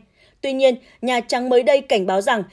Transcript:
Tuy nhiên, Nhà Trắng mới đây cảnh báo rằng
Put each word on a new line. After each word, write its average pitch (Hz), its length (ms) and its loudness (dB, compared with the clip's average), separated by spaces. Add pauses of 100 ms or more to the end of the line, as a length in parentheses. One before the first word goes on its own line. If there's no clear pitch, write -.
(420)
Tuy 269 120 -6
nhiên, 262 220 2 (260)
Nhà 247 180 -2
Trắng 247 300 -4
mới 254 140 4
đây 277 180 2
cảnh 214 240 -2
báo 190 160 -2
rằng 220 320 -2